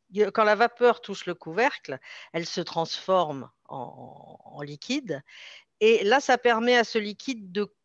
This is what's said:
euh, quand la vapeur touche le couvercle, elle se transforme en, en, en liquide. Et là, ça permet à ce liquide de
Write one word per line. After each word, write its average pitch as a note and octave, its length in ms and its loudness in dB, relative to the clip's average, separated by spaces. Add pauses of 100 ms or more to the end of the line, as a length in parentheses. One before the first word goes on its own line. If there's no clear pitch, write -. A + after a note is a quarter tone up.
(180)
euh, G3+ 140 2
quand A3+ 120 2
la G#3 120 4
vapeur A#3 440 2
touche - 260 -12
le F3 100 -8
couvercle, E3 640 -4 (340)
elle E3+ 140 -6
se - 120 -8
transforme E3 920 -2 (200)
en, C#3 720 -14
en, - 140 -20
en D3 40 -12
liquide. D3+ 600 -8 (580)
Et A3 240 6
là, A3+ 160 4
ça C4 180 2
permet A#3+ 380 2
à A#3 80 6
ce A3 140 -4
liquide G#3 560 -8
de G3+ 200 -4 (100)